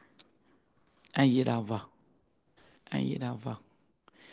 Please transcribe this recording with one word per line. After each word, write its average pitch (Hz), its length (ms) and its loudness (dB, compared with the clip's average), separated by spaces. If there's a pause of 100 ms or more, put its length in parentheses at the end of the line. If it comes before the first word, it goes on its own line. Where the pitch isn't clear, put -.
(1120)
A 139 140 4
Di 127 180 6
Đà 117 240 0
Phật. 110 220 -6 (1000)
A 143 100 -4
Di 131 160 -2
Đà 123 180 -6 (100)
Phật. 117 180 -10 (720)